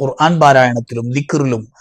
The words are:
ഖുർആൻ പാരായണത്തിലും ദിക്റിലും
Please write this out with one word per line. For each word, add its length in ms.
ഖുർആൻ 380
പാരായണത്തിലും 720
ദിക്റിലും 560